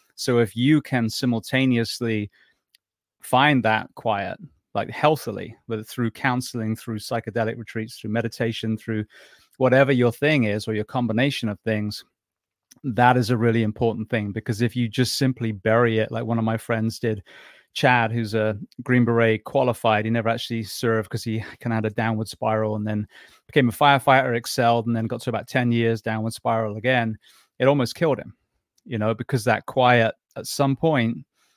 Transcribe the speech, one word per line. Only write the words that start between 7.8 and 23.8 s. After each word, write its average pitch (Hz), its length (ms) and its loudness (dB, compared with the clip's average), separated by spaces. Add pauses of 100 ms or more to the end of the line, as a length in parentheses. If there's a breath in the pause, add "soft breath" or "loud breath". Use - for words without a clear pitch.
through 104 140 -8
meditation, 113 680 -4
through 107 280 -4 (520 soft breath)
whatever 131 360 4
your 123 180 4
thing 143 320 2
is, 104 240 -2
or 110 60 -2
your 107 100 -2
combination 120 640 -2
of 104 140 -6
things, 104 420 -4 (800)
that 123 320 4
is 117 140 2
a 123 80 2
really 113 260 4
important 107 460 -2
thing. 104 240 -2
Because 110 280 -4
if 120 140 0
you 120 140 -2
just 123 280 -2
simply 127 360 -2
bury 113 460 2
it, 110 120 0
like 117 140 -4
one 117 120 -2
of 113 60 0
my 113 140 0
friends 110 420 -4
did, 110 240 -4 (500 loud breath)
Chad, 120 380 4
who's 113 220 -2
a 107 240 0 (260)
Green 123 220 4
Beret 113 400 2
qualified, 117 600 2
he 110 60 -2
never 113 180 0
actually 117 340 -4
served 110 460 -2
'cause - 140 -6
he 110 200 -4 (160 loud breath)
kinda 113 160 -4
had 110 100 0
a 110 40 0
downward 110 380 -2
spiral 110 480 -2
and 104 100 -4
then 104 220 -4 (400 loud breath)
became 127 220 2
a - 20 -4
firefighter, 135 640 4